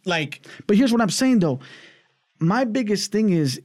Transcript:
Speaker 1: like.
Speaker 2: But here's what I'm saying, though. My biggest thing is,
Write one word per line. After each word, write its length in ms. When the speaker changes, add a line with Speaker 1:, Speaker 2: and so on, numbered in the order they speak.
Speaker 1:
like. 400
Speaker 2:
But 100
here's 140
what 100
I'm 80
saying, 300
though. 200
My 260
biggest 480
thing 200
is, 340